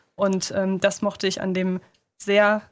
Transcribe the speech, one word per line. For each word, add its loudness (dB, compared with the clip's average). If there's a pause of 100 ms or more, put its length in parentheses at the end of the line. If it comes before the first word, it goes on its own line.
(160)
Und, -2
ähm, -2
das 0
mochte -2
ich -4
an -4
dem -2 (360)
sehr. 2 (100)